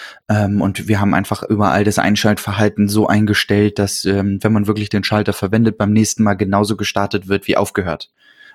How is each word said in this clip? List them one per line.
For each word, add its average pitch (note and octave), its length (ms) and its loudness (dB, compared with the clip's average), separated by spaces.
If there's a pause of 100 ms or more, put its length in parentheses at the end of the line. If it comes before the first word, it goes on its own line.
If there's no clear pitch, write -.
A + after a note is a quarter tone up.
(300)
Ähm, G#2 320 0
und G2 260 -4
wir G#2 140 0
haben G2+ 120 0
einfach G2 300 -4
überall G#2 400 0
das G2+ 160 0
Einschaltverhalten G#2 880 0
so G#2 200 2
eingestellt, G#2 720 2
dass, - 280 -2
ähm, G2 360 0
wenn G#2+ 120 2
man G#2 140 2
wirklich G#2 200 -2
den G2+ 160 -2
Schalter G#2+ 300 0
verwendet, A2 440 2
beim G#2 140 0
nächsten G#2+ 320 2
Mal G2+ 120 2
genauso G2 420 0
gestartet G2+ 500 -4
wird, G2 200 -2
wie F2+ 100 0
aufgehört. F#2 520 -4 (460)